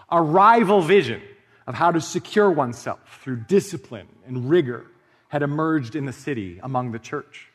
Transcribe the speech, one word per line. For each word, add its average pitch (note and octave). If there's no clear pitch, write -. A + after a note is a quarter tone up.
a E3+
rival G3
vision D#3
of B2+
how E3
to E3
secure G3+
oneself B2+
through C3
discipline A#2+
and B2+
rigor C#3+
had D3
emerged D3
in C#3+
the C3
city G2
among B2+
the A2+
church. -